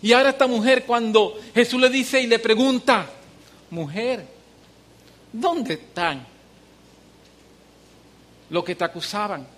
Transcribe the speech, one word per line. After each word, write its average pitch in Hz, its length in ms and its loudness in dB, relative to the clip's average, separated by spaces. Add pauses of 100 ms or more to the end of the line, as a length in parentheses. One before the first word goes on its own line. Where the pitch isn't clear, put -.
Y 220 80 4
ahora 269 180 6
esta 269 160 2
mujer, 254 380 2
cuando 220 560 0 (140)
Jesús 240 260 2
le 254 80 6
dice 262 320 0
y 247 60 -2
le 233 120 2
pregunta, 226 720 2 (600)
"Mujer, 175 520 -6 (1080)
¿dónde 254 420 -4
están 156 520 -6 (2250)
los 170 140 -2
que 180 100 -6
te 175 100 -4
acusaban? 175 640 -8 (120)